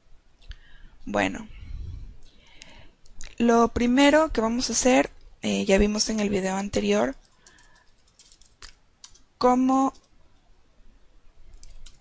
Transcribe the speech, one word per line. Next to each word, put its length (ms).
Bueno, 420
lo 320
primero 640
que 80
vamos 300
a 20
hacer, 380
eh, 240
ya 100
vimos 320
en 120
el 100
video 260
anterior, 600
cómo 560